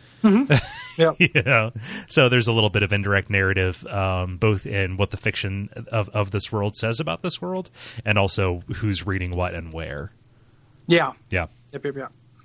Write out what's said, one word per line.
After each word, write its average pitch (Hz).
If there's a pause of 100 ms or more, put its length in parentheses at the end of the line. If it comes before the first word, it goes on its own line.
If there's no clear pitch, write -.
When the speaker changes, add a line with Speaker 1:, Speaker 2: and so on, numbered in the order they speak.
(260)
Speaker 1:
Mm-hmm. 220
Speaker 2:
<laughs> - (340)
Speaker 1:
Yep. 165
Speaker 2:
You 156
know? 117 (380)
So 135
there's 120
a -
little 110
bit 101
of 95
indirect 101
narrative, 95
um, 92
both 104
in 95
what 98
the -
fiction 98 (200)
of, 107
of 101
this 101
world 104
says 113
about 160
this 175
world 185 (320)
and 104
also 92 (140)
who's 101
reading 92
what 90
and 82
where. 78 (760)
Speaker 1:
Yeah. 160 (160)
Speaker 2:
Yeah. 87 (240)
Speaker 1:
Yep, 139
yep, 139
yep. 131 (340)